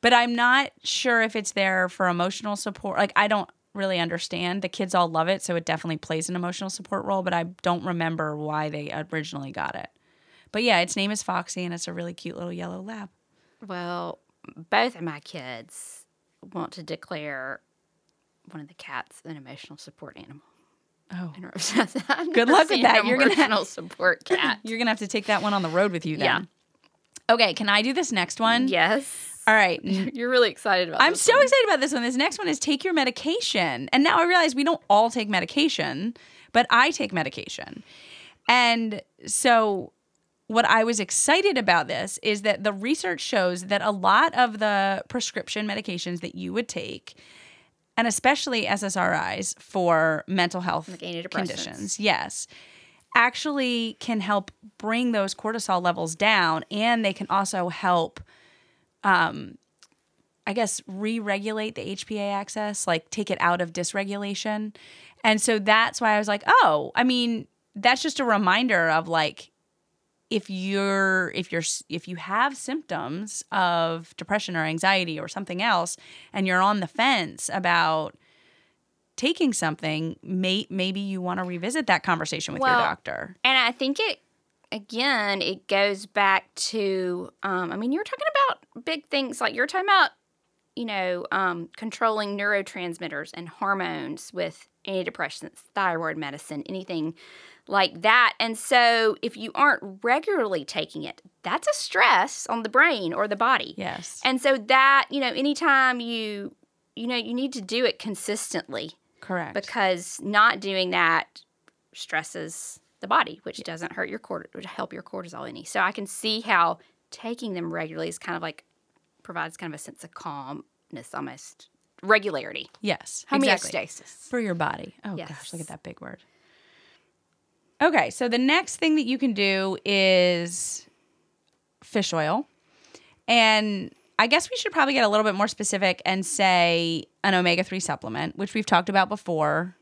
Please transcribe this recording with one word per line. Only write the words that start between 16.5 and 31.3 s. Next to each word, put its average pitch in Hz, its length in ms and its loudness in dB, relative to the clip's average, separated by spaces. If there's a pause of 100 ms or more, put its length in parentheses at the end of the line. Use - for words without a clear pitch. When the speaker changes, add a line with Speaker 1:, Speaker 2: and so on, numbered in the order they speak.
Speaker 2:
want - 200 -8
to 170 100 -14
declare 147 760 -10 (880)
one 156 120 -14
of 143 80 -16
the 175 60 -20
cats - 500 -12
an 160 120 -12
emotional 143 400 -18
support - 400 -20
animal. 139 240 -20 (720)
Speaker 1:
Oh. 175 220 -8
Speaker 2:
And 185 100 -14
<laughs> - 640 -4
I've 339 240 -2
Speaker 1:
Good 233 140 6
Speaker 2:
never 269 60 4
Speaker 1:
luck 370 80 8
with 320 80 4
Speaker 2:
seen 370 140 2
Speaker 1:
that. 226 180 8
Speaker 2:
an 208 60 0
Speaker 1:
You're 254 100 2
gonna 277 160 4
Speaker 2:
emotional 220 320 2
support 180 580 -2
Speaker 1:
<laughs> - 20 -20
Speaker 2:
cat. 320 380 0
Speaker 1:
You're 226 140 -8
gonna 233 140 0
have 214 80 -2
to 208 80 -6
take 208 180 -4
that 202 160 2
one 208 120 0
on 196 100 2
the 165 60 -2
road 185 220 2
with 170 140 -4
you 156 120 -2
then. - 80 0
Speaker 2:
Yeah. - 160 2 (840)
Speaker 1:
Okay, 226 280 6
can 202 140 -2
I 208 120 6
do 247 100 0
this 320 200 0
next 185 280 -2
one? 226 280 4
Speaker 2:
Yes. 180 640 2 (160)
Speaker 1:
All 220 80 6
right. 190 280 4
N- 190 280 -2
Speaker 2:
<laughs> - 20 -14
You're 240 160 -4
really 247 200 6
excited 180 400 0
about 160 120 2
Speaker 1:
I'm 311 120 6
Speaker 2:
this - 100 -2
Speaker 1:
so 466 100 6